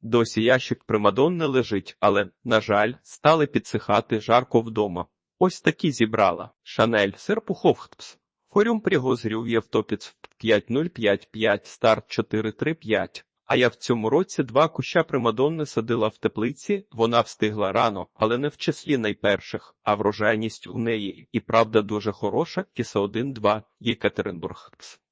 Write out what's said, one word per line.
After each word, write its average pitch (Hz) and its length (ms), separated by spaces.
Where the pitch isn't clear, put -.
Досі 113 420
ящик 127 400
Примадонни 120 640
лежить, 120 540
але, 101 300
на 113 180
жаль, 107 320
стали 151 440
підсихати, 110 720
жарко 117 420
вдома. 107 440
Ось 180 220
такі 156 300
зібрала. 104 600
Шанель, 107 540
Серпуховхтпс. - 1000
Форум 220 320
Пригозрюв 120 640
Євтопіц 110 680
п'ять 107 320
нуль 143 180
п'ять 101 440
п'ять, 107 340
старт 110 420
чотири 110 440
три 147 220
п'ять. 101 520
А - 100
я 123 120
в 117 80
цьому 113 340
році 156 340
два 131 240
куща 160 360
Примадонни 135 640
садила 113 420
в 110 100
теплиці, 117 760
вона 117 300
встигла 104 500
рано, 101 420
але 113 240
не 143 100
в 151 100
числі 151 400
найперших, - 840
а 107 120
врожайність 107 720
у - 100
неї 113 540
і 113 80
правда 110 420
дуже 104 300
хороша, 123 640
кіса - 260
один-два, 107 640
Єкатеринбург. 95 1000
Пс. - 220